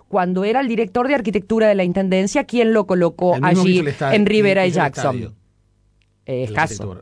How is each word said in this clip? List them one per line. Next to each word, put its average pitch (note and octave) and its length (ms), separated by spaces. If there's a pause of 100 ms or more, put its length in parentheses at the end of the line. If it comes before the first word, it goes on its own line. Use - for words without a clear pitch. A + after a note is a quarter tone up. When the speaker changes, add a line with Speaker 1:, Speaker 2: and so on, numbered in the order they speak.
Speaker 1:
cuando F#3 380
era A3+ 160
el C4+ 80
director A#3 400
de D4 60
arquitectura A3 520
de G#3 80
la F#3+ 80
Intendencia, F#3+ 600
quien A3+ 260
lo G#3+ 160
colocó F3+ 480
Speaker 2:
El B2+ 60
mismo F3+ 220
que F#3 60
Speaker 1:
allí - 40
Speaker 2:
hizo F3+ 80
el D3+ 80
estadio, C3+ 260
Speaker 1:
en G#3+ 100
Rivera G3 360
Speaker 2:
que F#3 60
Speaker 1:
y F3+ 40
Speaker 2:
hizo F3 80
el D#3+ 60
Speaker 1:
Jackson. C#3 320
Speaker 2:
estadio. - 180 (880)
Speaker 1:
Eh, C3 180
Speaker 2:
El B2 60
Speaker 1:
escaso, G#2+ 120
Speaker 2:
arquitectura. G#2 400